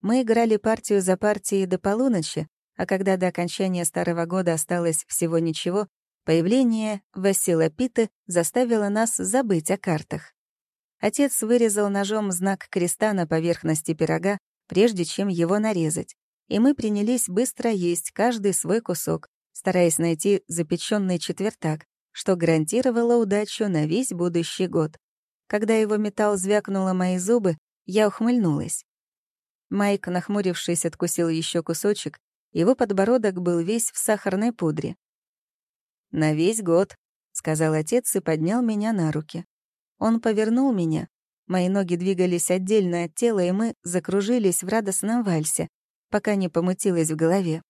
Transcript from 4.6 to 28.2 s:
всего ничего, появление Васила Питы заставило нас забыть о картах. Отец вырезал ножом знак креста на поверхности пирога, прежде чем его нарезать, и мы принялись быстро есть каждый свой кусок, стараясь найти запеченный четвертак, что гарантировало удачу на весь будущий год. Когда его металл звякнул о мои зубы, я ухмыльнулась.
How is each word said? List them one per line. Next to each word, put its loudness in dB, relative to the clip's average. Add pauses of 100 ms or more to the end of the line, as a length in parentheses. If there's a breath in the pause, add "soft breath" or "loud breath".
всего -2
ничего, -2 (380)
появление 2 (140)
Васила 2
Питы -2 (160)
заставило 0
нас 0
забыть 0
о 0
картах. -6 (680)
Отец 0
вырезал 2
ножом -2
знак -2
креста 0
на 0
поверхности 0
пирога, 0 (300)
прежде 2
чем -4
его 2
нарезать, -2 (340)
и 0
мы 6
принялись 0
быстро -2
есть -2
каждый 0
свой -2
кусок, -4 (260)
стараясь 2
найти 0
запеченный -2
четвертак, -4 (260)
что 0
гарантировало 2
удачу 0
на 0
весь 0
будущий -2
год. -2 (480)
Когда 0
его 2
металл 0
звякнул 0
о 0
мои 0
зубы, 2 (300)
я 2
ухмыльнулась. 0 (840)